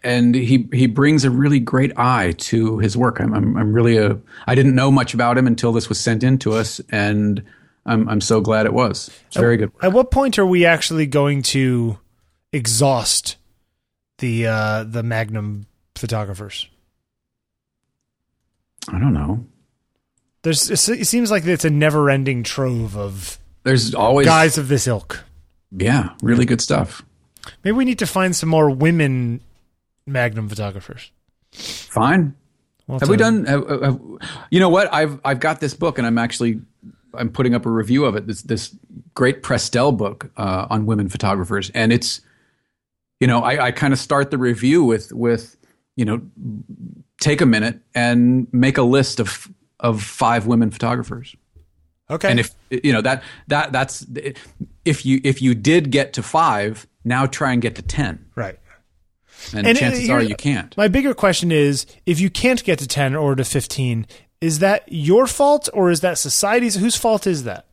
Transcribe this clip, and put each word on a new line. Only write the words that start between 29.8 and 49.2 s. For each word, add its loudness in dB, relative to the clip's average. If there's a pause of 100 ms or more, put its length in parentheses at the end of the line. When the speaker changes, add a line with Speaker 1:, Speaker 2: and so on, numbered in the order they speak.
Speaker 2:
Magnum -2
photographers. -10 (400)
Speaker 1:
Fine. 0 (520)
Speaker 2:
We'll -8
Speaker 1:
Have 0
we 4
Speaker 2:
have 2
to 4
Speaker 1:
done, 2
have, 0 (140)
have, 0 (500)
you 4
know 6
what? 2
I've, 0
I've 0
got -2
this -4
book, -4
and 0
I'm 0
actually, -2 (540)
I'm -6
putting 0
up -2
a -2
review 0
of 0
it. -6
This, -10
this -6 (400)
great 2
Prestel 0
book, -8
uh, -4
on 0
women -2
photographers, -4
and 2
it's, -2 (960)
you 2
know, 2
I, 0
I 0
kinda 0
start -2
the -4
review 2
with, 0
with, -2 (380)
you -2
know, -2 (960)
take 2
a 4
minute 0 (160)
and 2
make 2
a 2
list 2